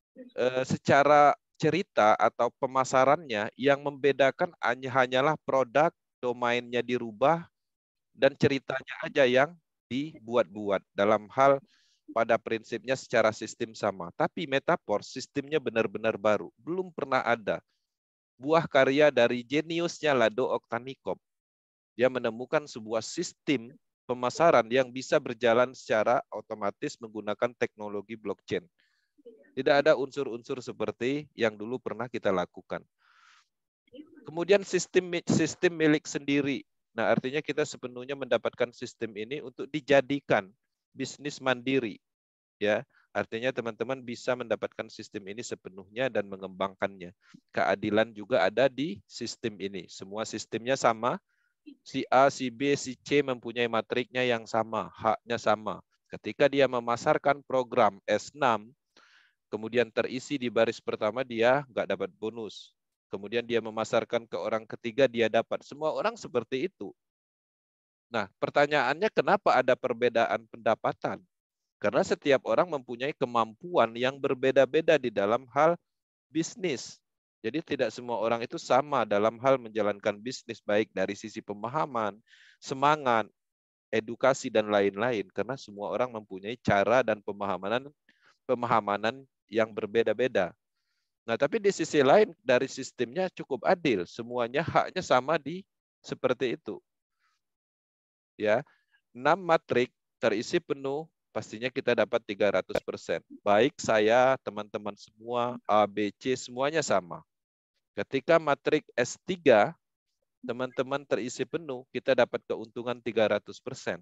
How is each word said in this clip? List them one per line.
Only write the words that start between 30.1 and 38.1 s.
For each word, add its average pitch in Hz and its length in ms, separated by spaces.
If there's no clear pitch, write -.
seperti 123 720
yang 107 240
dulu 117 240
pernah 110 240
kita 110 240
lakukan. 90 560
Kemudian 175 320
sistem 180 480
mi-, 175 160
sistem 165 480
milik 156 320
sendiri. 139 560
Nah, 110 160
artinya 131 320
kita 147 240
sepenuhnya 123 480